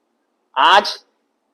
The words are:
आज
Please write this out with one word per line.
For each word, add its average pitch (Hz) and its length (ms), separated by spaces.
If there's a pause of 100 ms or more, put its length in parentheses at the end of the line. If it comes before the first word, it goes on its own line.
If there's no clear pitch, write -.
(580)
आज 180 480 (480)